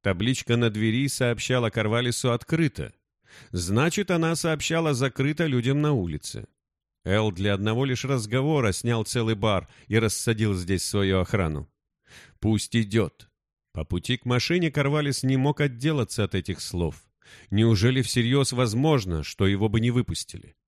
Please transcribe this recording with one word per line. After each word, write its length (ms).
Табличка 560
на 140
двери 380
сообщала 600
Карвалису 640
«открыто». 640
Значит, 600
она 260
сообщала 580
«закрыто» 520
людям 360
на 100
улице. 540
Эл 280
для 220
одного 300
лишь 200
разговора 680
снял 320
целый 300
бар 340
и 100
рассадил 560
здесь 300
свою 360
охрану. 500
«Пусть 360
идёт!» 540
По 120
пути 320
к 80
машине 460
Карвалис 520
не 140
мог 240
отделаться 640
от 100
этих 260
слов. 440
Неужели 520
всерьёз 500
возможно, 680
что 240
его 220
бы 120
не 100
выпустили? 680